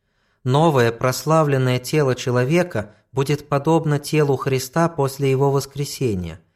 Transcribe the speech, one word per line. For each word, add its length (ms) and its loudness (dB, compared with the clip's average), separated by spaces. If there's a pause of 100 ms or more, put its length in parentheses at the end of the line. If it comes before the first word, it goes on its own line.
(440)
Новое 480 4
прославленное 880 0
тело 380 0
человека 800 -2 (160)
будет 360 -2
подобно 520 0
телу 360 0
Христа 540 -2
после 400 -2
его 220 2
воскресения, 880 -4 (140)